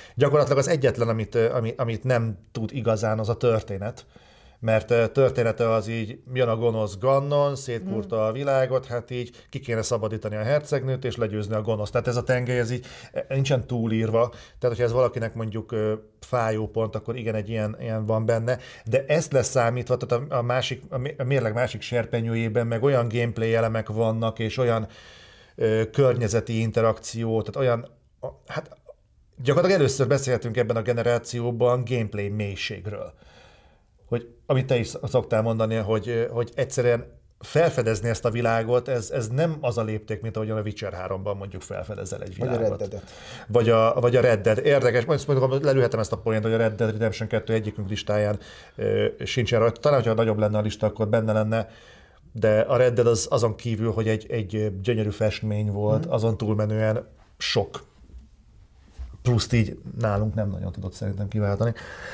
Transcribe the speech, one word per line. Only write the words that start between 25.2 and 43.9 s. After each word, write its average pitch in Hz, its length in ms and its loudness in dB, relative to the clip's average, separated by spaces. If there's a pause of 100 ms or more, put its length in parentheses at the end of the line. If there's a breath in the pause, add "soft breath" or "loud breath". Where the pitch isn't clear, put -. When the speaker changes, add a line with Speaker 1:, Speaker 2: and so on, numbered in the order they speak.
Speaker 1:
ö, 110 260 2 (100)
környezeti 117 680 2
interakció, 113 840 0
tehát 104 140 -8
olyan, 123 340 0 (300)
a, - 80 -10 (200)
hát - 300 -10 (640)
gyakorlatilag 175 400 4
először 127 240 2
beszélhetünk 127 500 0
ebben 117 180 2
a 113 60 -2
generációban 120 1080 0
gameplay 107 400 -2
mélységről. 101 840 -6 (920 soft breath)
Hogy, 120 200 -4 (180)
amit 131 200 2
te 127 120 2
is 113 140 -2 (120)
szoktál 117 380 2
mondani, 113 340 0
hogy, 113 560 0
hogy 117 240 -4
egyszerűen 123 500 0 (340)
felfedezni 117 720 2
ezt 113 160 -2
a 117 40 2
világot, 113 580 2
ez, 123 220 -2
ez 123 180 -2
nem 151 340 0
az 120 160 -2
a 113 60 2
lépték, 107 380 -4
mint 113 140 -6
ahogyan 110 220 -2
a 107 40 -2
Witcher 101 320 -6
háromban 95 440 -6
mondjuk 95 240 -10
felfedezel 98 600 -8
egy 92 160 -12
Speaker 3:
Vagy - 100 -4
a - 40 -4
Speaker 1:
világot. 110 280 0
Speaker 3:
Red 101 100 -6
Dead-et. 98 200 -12 (380 loud breath)
Speaker 1:
Vagy 113 220 4
a, 113 300 6